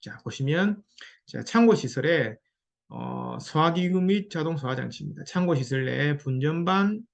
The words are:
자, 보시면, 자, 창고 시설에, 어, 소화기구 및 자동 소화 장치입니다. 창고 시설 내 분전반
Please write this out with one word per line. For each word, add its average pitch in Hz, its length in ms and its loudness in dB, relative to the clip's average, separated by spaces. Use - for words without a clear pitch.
자, - 220 -16
보시면, 175 600 0
자, - 180 -10
창고 233 320 6
시설에, 131 600 0
어, 123 500 -8
소화기구 175 600 2
및 202 280 0
자동 165 280 -4
소화 131 180 -4
장치입니다. 143 480 -10
창고 175 320 0
시설 131 300 -2
내 139 320 0
분전반 170 840 0